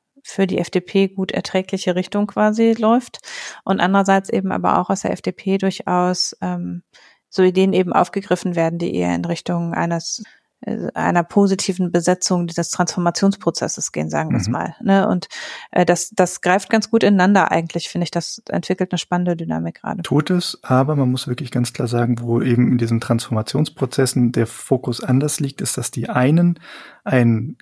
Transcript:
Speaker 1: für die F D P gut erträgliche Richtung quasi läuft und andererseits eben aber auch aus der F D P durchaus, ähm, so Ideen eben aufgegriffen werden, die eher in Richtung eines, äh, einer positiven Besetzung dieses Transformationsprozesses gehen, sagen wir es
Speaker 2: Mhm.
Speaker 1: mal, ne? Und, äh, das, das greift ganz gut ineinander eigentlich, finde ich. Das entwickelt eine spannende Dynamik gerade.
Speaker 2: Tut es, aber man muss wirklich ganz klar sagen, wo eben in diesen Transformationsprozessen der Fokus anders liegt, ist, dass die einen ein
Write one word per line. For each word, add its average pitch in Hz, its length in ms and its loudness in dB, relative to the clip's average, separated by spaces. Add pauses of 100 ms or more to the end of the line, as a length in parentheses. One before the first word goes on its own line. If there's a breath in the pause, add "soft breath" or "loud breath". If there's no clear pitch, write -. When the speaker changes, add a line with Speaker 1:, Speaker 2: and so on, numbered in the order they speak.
(240)
Speaker 1:
für - 220 0
die 185 140 -2
F 175 100 -2
D 185 100 2
P 196 280 2
gut 190 240 -4
erträgliche 190 640 -2
Richtung 202 320 -2
quasi 214 500 2
läuft 233 500 0 (380 loud breath)
und 190 160 0
andererseits 190 480 4
eben 190 220 0
aber 180 280 2
auch 185 120 -2
aus 190 100 -2
der 196 100 -2
F 185 100 -6
D 185 100 -4
P 196 260 -2
durchaus, 180 840 0
ähm, 180 420 -6 (440 soft breath)
so - 140 0
Ideen 185 320 4
eben 180 180 2
aufgegriffen 180 640 0
werden, 165 220 0
die 170 160 -4
eher 175 220 0
in 175 100 -2
Richtung 170 480 -4
eines, 170 480 -4 (380 soft breath)
äh, - 340 -6
einer 170 300 0
positiven 185 680 0
Besetzung 180 540 0
dieses 165 240 -4
Transformationsprozesses - 1200 -2
gehen, 156 200 -4
sagen 156 200 -2
wir - 60 0
es 95 80 -2
Speaker 2:
Mhm. 104 60 -2
Speaker 1:
mal, 170 300 -4
ne? 196 260 4
Und, 180 200 -2 (440 loud breath)
äh, 180 140 2
das, 175 260 0
das - 300 0
greift 190 280 0
ganz 220 220 0
gut 226 120 4
ineinander 196 460 4
eigentlich, 165 400 -2
finde 175 140 -4
ich. - 80 -6
Das - 360 -8
entwickelt - 440 -2
eine 175 80 -2
spannende 180 360 -2
Dynamik 165 460 -6
gerade. - 220 -8
Speaker 2:
Tut 147 260 0
es, 180 320 -2
aber 135 340 2
man 135 140 2
muss 127 180 -4
wirklich 127 220 -6
ganz 123 240 -2
klar 120 140 -4
sagen, 120 320 0
wo 117 220 0
eben 123 280 4
in 127 80 2
diesen 117 240 0
Transformationsprozessen 123 1300 0
der 117 120 2
Fokus - 560 -4
anders 143 380 0
liegt, 139 220 -4
ist, - 180 -4
dass 123 100 -6
die 123 200 -6
einen 165 500 4 (460 loud breath)
ein 117 560 2